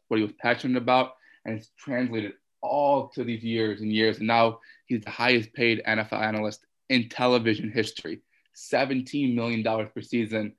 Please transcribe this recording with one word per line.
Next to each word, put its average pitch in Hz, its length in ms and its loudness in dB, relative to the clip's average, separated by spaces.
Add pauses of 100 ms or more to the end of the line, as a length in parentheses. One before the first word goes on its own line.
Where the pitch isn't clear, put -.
what 113 100 0
he 107 60 2
was 104 100 -4
passionate 123 480 0
about. 127 320 2 (320)
And 110 120 -6
it's - 200 -16
translated 117 560 -4 (280)
all 143 480 0
to 127 140 -8
these 113 200 -6
years 110 360 -2
and 107 140 -2
years. 107 240 2
And 110 100 -4
now 117 320 4 (280)
he's 117 140 -2
the - 100 -12
highest 120 420 2
paid 117 320 2
N 110 140 2
F 107 120 -4
L 107 100 -2
analyst 107 440 -2 (240)
in 120 180 2
television 113 640 2
history, 110 500 -4 (320)
seventeen 131 840 -2
million 117 260 -2
dollars 110 320 -2
per - 80 -8
season. 110 580 -4